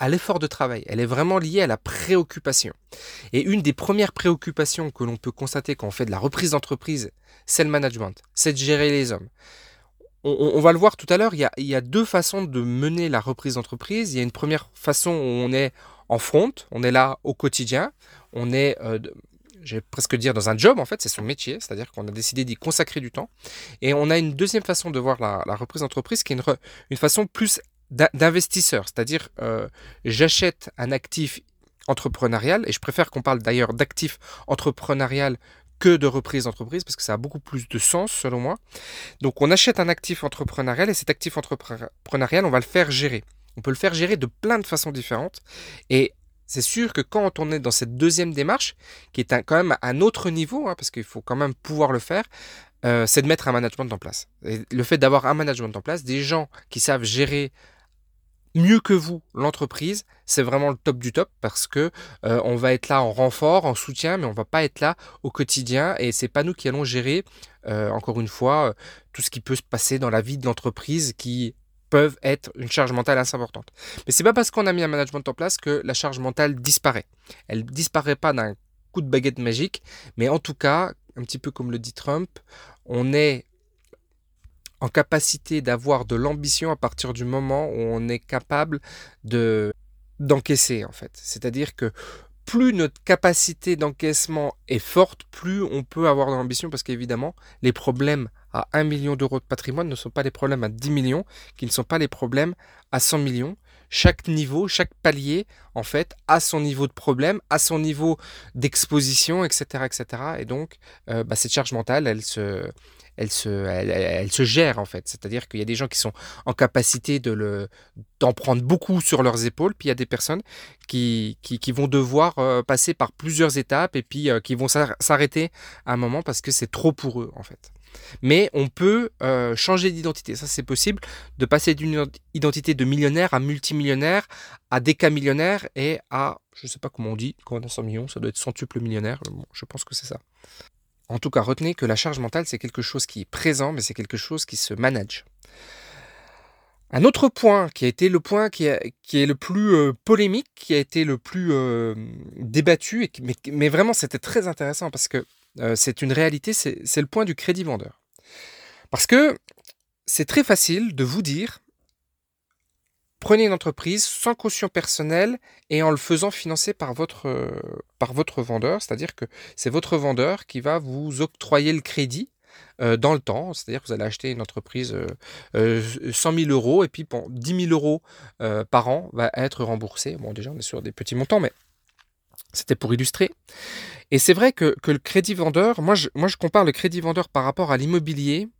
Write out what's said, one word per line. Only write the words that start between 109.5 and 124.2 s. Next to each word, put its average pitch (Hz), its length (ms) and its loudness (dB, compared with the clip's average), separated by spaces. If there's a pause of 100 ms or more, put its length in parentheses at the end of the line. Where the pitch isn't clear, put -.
cetera, 135 340 -4
et 127 80 -6
cetera. 131 480 -8
Et 123 40 -8
donc, 131 300 -8 (340)
euh, 113 140 -2
bah, 113 120 -4
cette - 180 -2
charge 135 180 0
mentale, 127 360 0
elle 110 160 0
se, 101 460 -6 (480)
elle 110 140 -4
se, - 180 -4
elle, 95 420 -2
elle, 92 100 0
elle 90 300 -2
se 135 120 2
gère, 123 360 4
en 101 60 -4
fait. - 220 -12
C'est-à-dire 110 400 -8
qu'il 107 120 -8
y 107 40 -4
a - 20 -8
des 113 100 -4
gens 131 120 -2
qui - 120 -4
sont 110 140 -2 (320)
en 123 80 -2
capacité 131 680 2
de 120 120 -4
le, 104 360 -4 (520)
d'en 127 140 4
prendre 123 300 0
beaucoup 175 380 2
sur 135 200 4
leurs 117 240 2
épaules, 170 300 -2
puis - 120 -10
il - 20 4
y - 20 4
a 123 40 0
des 123 120 -4
personnes 156 340 -4 (460)
qui, 113 560 -2
qui, 120 160 -6
qui - 120 -4
vont 139 160 0
devoir, 139 500 2
euh, 127 260 2
passer 131 320 2
par - 160 0
plusieurs 151 480 0
étapes 147 360 0
et 131 80 -2
puis, 143 260 -4